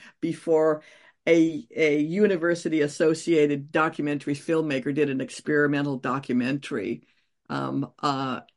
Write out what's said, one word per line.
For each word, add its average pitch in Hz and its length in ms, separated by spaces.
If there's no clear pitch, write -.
before 160 600
a, 165 480
a 147 260
university-associated 160 1700
documentary 147 640
filmmaker 143 600
did 147 140
an 135 140
experimental 143 760
documentary, 131 1120
um, 135 420
uh, 135 380